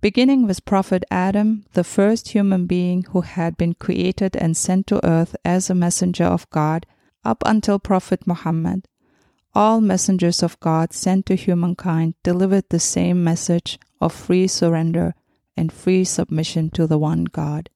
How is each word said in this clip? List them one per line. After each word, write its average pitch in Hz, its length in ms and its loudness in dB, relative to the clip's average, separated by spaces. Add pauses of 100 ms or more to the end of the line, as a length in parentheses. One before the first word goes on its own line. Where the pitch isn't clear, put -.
Beginning 254 460 4
with 190 180 -2
Prophet 190 460 0
Adam, 202 600 0
the 180 100 0
first 202 460 0
human 196 380 0
being 180 440 0
who 180 120 0
had 170 340 -4
been 170 180 0
created 185 640 -2
and 165 200 0
sent 185 320 -2
to - 160 0
earth 165 300 2 (100)
as 185 260 0
a 185 40 0
messenger 175 500 0
of 175 260 0
God, 156 360 -2 (360)
up - 220 -2
until 208 340 2
Prophet - 480 -2
Muhammad, 170 640 -4 (680)
all 220 280 4
messengers 185 600 2
of 170 160 -4
God 160 360 0
sent 190 320 0
to 190 80 0
humankind 175 880 -2
delivered 185 480 2
the 170 100 0
same 180 420 0
message 170 560 -2 (220)
of 165 140 -2
free 185 340 0
surrender 165 680 0 (400)
and 160 160 -2
free 185 320 0
submission 160 680 -2
to 165 160 0
the 156 100 2
one 160 300 0
God. 156 500 -6